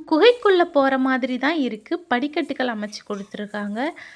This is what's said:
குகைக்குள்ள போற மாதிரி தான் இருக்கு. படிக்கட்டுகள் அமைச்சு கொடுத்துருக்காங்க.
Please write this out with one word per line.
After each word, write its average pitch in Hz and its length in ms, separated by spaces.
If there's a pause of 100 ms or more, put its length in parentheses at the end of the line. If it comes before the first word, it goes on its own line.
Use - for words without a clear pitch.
குகைக்குள்ள 381 580
போற 269 340
மாதிரி 254 400
தான் 277 160
இருக்கு. 254 460
படிக்கட்டுகள் 277 680
அமைச்சு 214 380
கொடுத்துருக்காங்க. 208 760 (360)